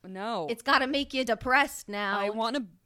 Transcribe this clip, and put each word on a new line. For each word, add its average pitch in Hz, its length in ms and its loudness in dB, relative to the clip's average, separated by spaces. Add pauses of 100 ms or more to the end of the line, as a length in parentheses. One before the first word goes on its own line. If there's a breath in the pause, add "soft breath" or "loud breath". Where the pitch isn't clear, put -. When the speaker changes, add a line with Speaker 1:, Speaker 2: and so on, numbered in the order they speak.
Speaker 1:
No. 190 460 -6
Speaker 2:
It's 226 140 -6
gotta 277 240 4
make 277 260 -2
you 262 140 0
depressed 254 640 2
now. 202 280 -2
Speaker 1:
I 202 120 0
wanna, 226 340 -2 (220)